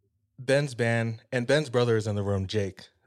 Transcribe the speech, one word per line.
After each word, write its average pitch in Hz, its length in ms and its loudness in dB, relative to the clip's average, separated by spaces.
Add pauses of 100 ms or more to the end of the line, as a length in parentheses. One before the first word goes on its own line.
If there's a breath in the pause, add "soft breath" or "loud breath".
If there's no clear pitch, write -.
(380)
Ben's 135 380 0
band, 117 460 0 (100)
and 123 140 -2
Ben's 143 240 2
brother 120 260 2
is 104 100 -2
in 104 80 -2
the 101 80 -2
room, 98 240 0
Jake, 98 420 -6 (180)